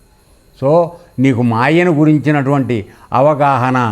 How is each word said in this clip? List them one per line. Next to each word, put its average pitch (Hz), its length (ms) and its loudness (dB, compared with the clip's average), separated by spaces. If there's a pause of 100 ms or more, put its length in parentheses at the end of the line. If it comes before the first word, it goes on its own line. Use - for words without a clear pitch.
(600)
So, 135 120 0 (520)
నీకు 123 180 0 (120)
మాయను 160 460 0
గురించినటువంటి 143 760 0 (440)
అవగాహన, 135 600 0 (120)